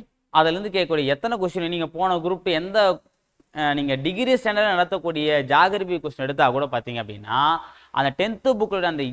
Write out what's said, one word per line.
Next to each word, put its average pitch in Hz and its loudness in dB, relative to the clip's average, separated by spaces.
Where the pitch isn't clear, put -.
அதுல 160 4
இருந்து 196 -6
கேட்கக்கூடிய 156 0
எத்தனை 233 -4
கொஸ்டின், 175 -4
நீங்க 165 -4
போன 180 0
குரூப் 175 -4
டூ 180 -2
எந்த, 185 -2
அஹ், 147 0
நீங்க 143 0
டிகிரி 185 0
ஸ்டாண்டர்ட்ல 208 0
நடத்தக்கூடிய 160 0
ஜியாகிரஃபி 180 2
கொஸ்டின் 135 -6
எடுத்தா 139 2
கூட 139 0
பாத்தீங்க 120 -6
அப்படின்னா, 104 -6
அந்த 139 0
டென்த் 214 -2
புக்ல 190 -2
அந்த 147 -2